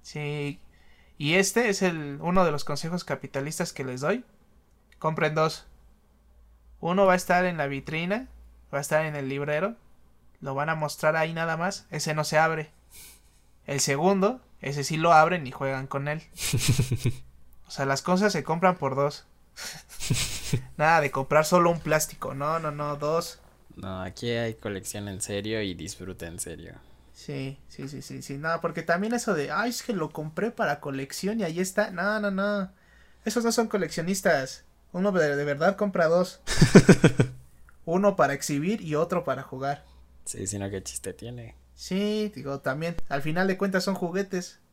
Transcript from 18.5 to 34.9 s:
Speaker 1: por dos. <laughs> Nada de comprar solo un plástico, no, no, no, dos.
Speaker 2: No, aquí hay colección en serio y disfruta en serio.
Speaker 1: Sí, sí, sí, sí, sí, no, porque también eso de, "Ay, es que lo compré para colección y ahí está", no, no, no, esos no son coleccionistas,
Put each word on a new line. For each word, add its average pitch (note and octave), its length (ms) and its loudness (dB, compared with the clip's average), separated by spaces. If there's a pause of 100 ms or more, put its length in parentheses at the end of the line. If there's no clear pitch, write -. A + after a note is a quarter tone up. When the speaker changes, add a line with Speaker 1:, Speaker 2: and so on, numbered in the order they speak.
Speaker 1:
por C3+ 180 -2
dos. C#3+ 300 0 (300)
<laughs> - 1200 -4
Nada D#3+ 240 6
de C#3+ 100 0
comprar D3 340 2
solo E3+ 260 4
un E3 80 0
plástico, D3+ 560 -2
no, D3 240 -2
no, D#3+ 120 -4
no, D3 260 -6
dos. D#3 420 -2 (360)
Speaker 2:
No, F#2+ 280 -8
aquí F#2+ 260 -8
hay A#2 260 -2
colección G2+ 520 -8
en F#2+ 140 -8
serio G#2+ 400 -4
y F#2+ 120 -4
disfruta F2 540 -10
en E2+ 120 -12
serio. E2 340 -12 (400)
Speaker 1:
Sí, C#3 440 -10 (120)
sí, C#3 180 -14
sí, C3+ 160 -12
sí, C3+ 180 -14
sí, C#3 160 -10
no, E3 240 -4
porque D#3+ 220 -6
también F#3+ 300 0
eso A#3 200 0
de, C#3+ 180 -2
"Ay, G#3 200 -2
es - 100 -8
que B3 120 -6
lo D#3+ 180 -4
compré E3 400 -6
para D3+ 280 -2
colección C#3 600 -4
y G#3 40 0
ahí E3 160 -4
está", F#3+ 300 0
no, G3 300 -2
no, G#3 100 -2
no, G3 420 -2 (540)
esos A3+ 180 0
no A3+ 80 2
son A3+ 160 2
coleccionistas, E3+ 960 0 (260)